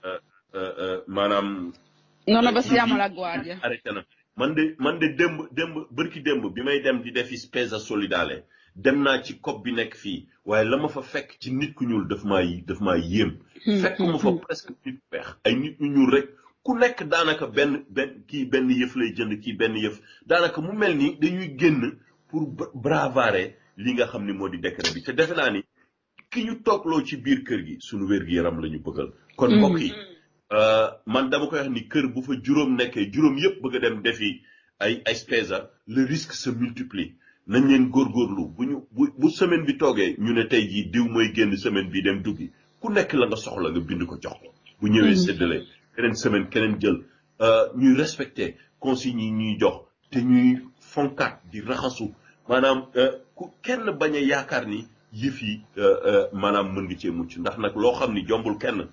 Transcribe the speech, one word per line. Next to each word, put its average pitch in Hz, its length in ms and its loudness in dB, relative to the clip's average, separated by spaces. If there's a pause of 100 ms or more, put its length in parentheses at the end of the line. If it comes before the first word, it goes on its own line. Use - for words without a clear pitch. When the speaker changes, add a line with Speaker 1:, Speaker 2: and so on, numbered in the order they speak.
Speaker 1:
euh, 92 120 -8 (380)
euh, 92 240 -6
euh, 92 280 -4
maanaam, 101 640 0 (560)
Speaker 2:
Non, 220 140 6
non, 240 80 4
Speaker 1:
euh, 233 40 0
Speaker 2:
parce 247 140 0
que - 40 2
Speaker 1:
nit 247 60 6
Speaker 2:
yaa 233 80 4
ma 240 80 2
Speaker 1:
yi 254 60 2
Speaker 2:
la 196 100 0
guardia. 175 520 -8
Speaker 1:
arrêté 120 300 -6
na. 98 120 -8 (340)
Man 135 180 0
de, 156 240 0
man 151 200 0
de 160 80 2
démb, 156 340 0 (100)
démb, 156 400 -8
bërki 143 300 -6
démb 135 320 -2
bi 110 100 -8
may 143 180 0
dem 131 200 0
di 117 100 -12
defi 120 260 -4
Spesa 113 420 -6
Solidale, 90 640 -2 (320)
dem 135 280 2
naa 135 180 2
ci - 200 -14
cop 131 220 -8
bi 123 100 -6
nekk 113 220 -4
fii, 98 320 -10 (180)
waaye 107 240 2
la 131 80 2
ma 151 100 -2
fa 143 140 -6
fekk - 400 -10
ci 127 100 -8
nit 143 220 -4
ku - 120 -6
ñuul 107 220 0
daf 101 160 -4
maa, 98 200 2 (220)
daf 95 140 -6
maa 95 180 2
yéem. 85 380 0 (300)
Speaker 2:
Hmm, 202 160 2
Speaker 1:
Fekk 185 180 0
ma 175 180 2
fa 202 120 2
Speaker 2:
hmm, 180 60 2
hmm. 160 40 -4
Speaker 1:
presque - 300 -10 (160)
nit 131 100 -8
ku - 60 -20 (100)
weex, 78 160 -8 (160)
ay 120 120 4
nit 151 260 -4
ñu 143 100 -2
ñuul 135 220 6
rek, 139 160 4 (340)
ku 247 140 0
nekk 247 260 2
daanaka 156 440 0
benn, 139 420 2
benn, 131 380 -4
kii 139 180 -6
benn 127 260 2
yëf 123 240 2
lay 117 180 0
jënd, 107 280 -4
kii 117 160 -8
benn 110 180 0
yëf. 107 240 -4 (260)
Daanaka 170 360 2
mu 170 100 -6
mel 208 240 0
ni 147 240 0
dañuy 175 380 -2
génn 147 400 2 (320)
pour 156 180 -4
bra-, - 260 -10
bravarer 127 840 0 (180)
li 120 180 -2
nga 120 140 2
xam 107 180 -8
ni 101 60 -4
moo 98 160 -4
di 90 120 -6
décret 90 340 -4
bi. 85 100 -10
Te 135 80 -8
defe 160 240 0
naa 139 160 2
ni 101 120 -4 (680)
ki 226 160 -6
ñu 226 180 -8
toogloo 165 400 0
ci 147 140 -8
biir 127 260 0
kër 101 220 -4
gi, - 160 -12
sunu 98 260 -6
wér-gu-yaram 85 540 0
la 78 80 -6
ñu 78 100 -8
bëggal. 73 320 -8 (240)
Kon 247 140 4
Speaker 2:
Hmm. 220 80 6
Speaker 1:
mbokk 190 240 6
yi, - 120 -4 (580)
euh, 110 360 4 (180)
man 127 240 0
dama 143 180 0
koy 151 120 -2
wax 139 100 -4
ni 117 180 -6
kër 139 260 2
bu 127 80 -4
fa 135 120 -4 (100)
juróom 139 320 2
nekkee, 120 360 0
juróom 139 260 4
yëpp 190 240 0
bëgg 127 140 -4
a 123 40 2
dem 113 220 0
defi 107 400 -2 (380)
ay, 107 260 -2
ay 113 100 -2
Spesa, 110 540 -4 (180)
le 120 180 0
risque 151 280 -6
se - 160 -6
multiplie. 117 640 -6 (320)
Nañ 127 200 4
leen 127 220 6
góorgóorlu. 113 680 0
Bu 117 100 -4
ñu, 139 260 -6
bu, 131 260 2
bu 147 120 4
semaine 170 360 0
bi 139 120 0
toogee, 110 420 2
ñu 113 140 0
ne 117 140 2
tey 110 220 2
jii 98 220 -4
diw 120 180 2
mooy 113 240 2
génn 104 240 2
semaine 98 320 -2
bi 92 140 -2
dem 98 180 0
duggi. 95 300 -6 (280)
Ku 220 120 -6
nekk 208 220 0
la 127 140 4
nga 107 80 -2
soxla 95 360 -4
nga 85 80 -2
bind 85 260 -4
ko 76 160 -12
jox - 180 -10
ko. - 140 -20 (280)
Bu 104 60 0
ñëwee 107 240 6
Speaker 2:
Mhm. 98 40 8 (100)
Speaker 1:
séddale, 87 380 0 (340)
beneen 117 180 0
semaine 101 340 0
keneen 110 300 0
jël. 95 200 2 (420)
Euh, 113 340 6
ñuy 127 220 6
respecter 139 580 -4 (240)
consignes 127 440 -2
yi 110 80 -2
ñuy 110 280 -2
jox, - 260 2 (260)
te 131 100 0
ñuy 127 380 6 (200)
fonkaat 139 640 -4 (100)
di 104 100 -14
raxasu. 117 500 -6 (360)
Maanaam, 131 380 4 (100)
euh, 131 220 4 (180)
ku 113 140 -12 (140)
kenn 233 340 -2
bañ 151 180 0
a 143 40 0
yaakaar 135 480 0
ni 107 180 -8 (280)
yëf 113 280 -4
yi, 107 200 -6 (160)
euh, 98 280 4
euh, 101 280 4
maanaam 101 400 0
mën 95 140 -4
nga 92 120 -8
cee 95 120 -6
mucc. 85 260 -6
Ndax 95 200 -6
nag 104 180 -4
loo 113 180 2
xam 123 200 -2
ni 95 140 -4
jombul 110 320 0
kenn 113 340 -4